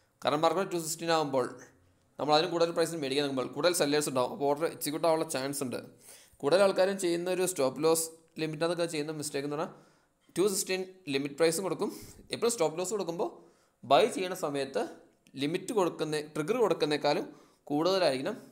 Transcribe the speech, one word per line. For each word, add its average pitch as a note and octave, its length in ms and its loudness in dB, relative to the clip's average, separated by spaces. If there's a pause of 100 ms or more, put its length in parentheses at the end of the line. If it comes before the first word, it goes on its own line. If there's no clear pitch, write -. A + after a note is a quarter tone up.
(240)
കറന്റ് D3 200 0
മാർക്കറ്റ് E3+ 300 0
ടു F3 120 -2
സിക്സ്റ്റീൻ E3 300 -4
ആകുമ്പോൾ C3+ 300 0 (720)
നമ്മൾ C#3 180 0
അതിന് E3+ 160 2
കൂടുതൽ E3+ 240 2
പ്രൈസിന് E3 260 0
മേടിക്കാൻ C#3 220 0
നോക്കുമ്പോൾ C3+ 300 -2
കൂടുതൽ E3+ 260 2
സെല്ലേഴ്സ് D3 300 2
ഉണ്ടാവും. B2+ 240 0
അപ്പോൾ C#3 140 -2
ഓർഡർ C#3+ 160 0 (100)
എക്സിക്യൂട്ട് D#3 340 -4
ആവാനുള്ള D#3+ 260 2
ചാൻസ് C#3 300 -4
ഉണ്ട്. A#2 140 -6 (640)
കൂടുതൽ E3 240 4
ആൾക്കാരും F#3+ 400 4
ചെയ്യുന്ന E3+ 320 -2
ഒരു F3+ 160 0
സ്റ്റോപ്പ് C3 320 0
ലോസ് E3 200 4 (360)
ലിമിറ്റ് D#3 260 -4
അതൊക്കെ E3+ 280 -2
ചെയ്യുന്ന D3+ 260 -4
മിസ്റ്റേക്ക് C#3 280 -6
എന്ന് D3 80 -6
പറഞ്ഞാൽ F#3 140 -4 (680)
ടു F3 160 4
സിക്സ്റ്റീൻ F#3 300 -2 (320)
ലിമിറ്റ് C#3+ 240 -2
പ്രൈസും E3 280 2
കൊടുക്കും. E3+ 240 -4 (440)
എപ്പോഴും A#3 220 0
സ്റ്റോപ്പ് D#3 220 0
ലോസ് F3+ 180 -4
കൊടുക്കുമ്പോൾ F#3 340 -4 (600)
ബൈ D3+ 120 10 (140)
ചെയ്യണ F#3 180 -4 (100)
സമയത്ത് C#3+ 380 -2 (600)
ലിമിറ്റ് F3+ 360 -2
കൊടുക്കുന്ന, D#3 420 0 (140)
ട്രിഗർ D#3 300 0
കൊടുക്കുന്നേക്കാളും D#3 600 2 (460)
കൂടുതലായിരിക്കണം D3+ 680 2 (160)